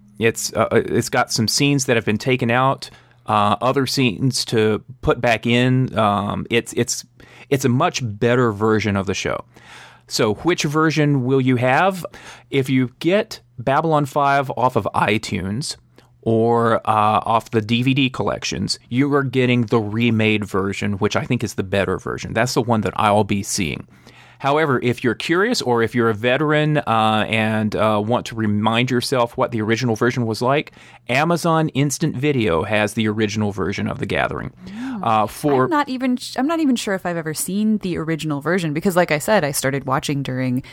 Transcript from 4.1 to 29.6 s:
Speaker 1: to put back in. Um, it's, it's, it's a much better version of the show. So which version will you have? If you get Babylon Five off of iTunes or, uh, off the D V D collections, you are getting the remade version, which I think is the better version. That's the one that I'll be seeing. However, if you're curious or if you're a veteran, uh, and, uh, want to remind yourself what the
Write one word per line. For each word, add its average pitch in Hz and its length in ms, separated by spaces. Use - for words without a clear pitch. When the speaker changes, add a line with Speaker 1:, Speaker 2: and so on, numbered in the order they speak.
Speaker 1:
to 107 400
put 143 220
back 120 260
in. 127 500
Um, 101 520
it's, - 240
it's, - 320
it's 135 140
a 131 60
much 135 340
better 120 480
version 104 460
of 92 80
the 95 80
show. - 320
So 110 260
which 170 300
version 147 600
will 135 160
you 131 160
have? 151 500
If 135 200
you 131 300
get 202 400
Babylon 147 480
Five 139 520
off 120 180
of 104 180
iTunes 104 840
or, 117 580
uh, 107 440
off 113 280
the 113 100
D 117 200
V 131 120
D 131 160
collections, - 680
you 139 240
are 139 100
getting 123 440
the 117 120
remade 110 640
version, 98 540
which 104 180
I 98 80
think 117 220
is - 80
the 104 100
better 92 340
version. - 360
That's 117 220
the 139 60
one 110 200
that 95 160
I'll 107 260
be 101 180
seeing. - 460
However, 143 400
if 120 220
you're 113 120
curious 196 460
or 117 220
if 107 100
you're 113 160
a 113 40
veteran, 151 640
uh, 110 500
and, 110 480
uh, 104 260
want 107 260
to 117 80
remind 110 540
yourself 120 460
what 131 160
the 113 100